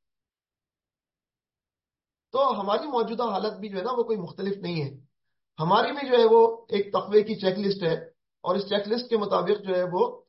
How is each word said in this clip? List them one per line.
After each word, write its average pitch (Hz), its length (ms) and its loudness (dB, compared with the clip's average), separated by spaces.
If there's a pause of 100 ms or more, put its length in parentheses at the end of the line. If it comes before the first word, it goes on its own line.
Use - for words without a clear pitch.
(2250)
تو 247 280 0
ہماری 214 260 -2
موجودہ 233 360 -4
حالت 208 300 -2
بھی 196 160 -12
جو 196 100 -8
ہے 180 40 -6
نا، 240 100 -4
وہ 233 100 -2
کوئی 220 160 -2
مختلف 190 380 -6
نہیں 175 280 -6
ہے۔ 131 60 -8 (680)
ہماری 190 340 2
بھی 277 160 -8
جو 247 100 6
ہے 226 60 6
وہ 226 320 6 (120)
ایک 202 240 -2
تقوی 202 300 4
کی 214 120 -4
چیک 190 240 0
لسٹ 196 240 -2
ہے، 165 120 2 (480)
اور 180 140 0
اس 202 60 0
چیک 202 260 -2
لسٹ 240 200 -2
کے 226 80 2
مطابق 190 520 0
جو 185 60 0
ہے 180 180 2
وہ 226 360 0